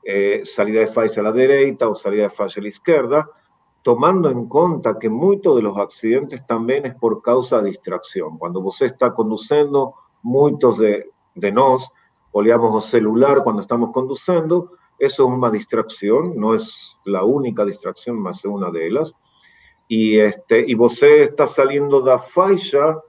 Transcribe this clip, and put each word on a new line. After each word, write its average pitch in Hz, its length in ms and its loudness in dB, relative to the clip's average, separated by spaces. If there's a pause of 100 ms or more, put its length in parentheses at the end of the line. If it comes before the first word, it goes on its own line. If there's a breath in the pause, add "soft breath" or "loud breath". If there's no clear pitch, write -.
eh, 101 400 -2
salida 107 400 -2
de 107 80 -8
faixa 107 340 -2
à 107 40 -2
direita 131 560 2
ou 104 80 -2
salida 104 340 -2
de - 60 -14
faixa 101 260 -6
à 104 60 -10
esquerda, 143 600 0 (560 soft breath)
tomando 147 480 2
em 120 160 -6
conta 151 480 0
que 110 140 -4
muitos 160 520 2
dos 101 160 -4
acidentes 123 680 -4
também 117 360 -2
é 131 80 -8
por 113 300 -4
causa 123 400 0
de 101 100 -4
distração. 90 680 -10
Quando 87 240 -8
você 98 240 -4
está 123 260 0
conduzindo, 135 840 -2 (300 soft breath)
muitos 135 540 2
de, 104 300 0 (280)
de 101 160 -4
nós 127 360 2 (460)
olhamos 110 400 2
o 107 80 0
celular 123 640 2
quando 107 180 -2
estamos 117 300 -4
conduzindo, 160 800 -2 (300 soft breath)
isso 135 220 0
é 135 40 6
uma 123 260 0
distração, 110 840 -2
não 110 200 0
é - 20 -2 (600)
a 92 60 -2
única 117 420 -2
distração, 101 500 -10
mas 95 280 -10
é 98 40 -8
uma 98 240 -6
delas. 95 420 -4 (720 soft breath)
E, 110 280 0
este, 107 520 2
e 131 60 -2
você 143 520 6
está 147 200 0
saliendo 139 560 2
da 127 160 4
faixa 160 920 0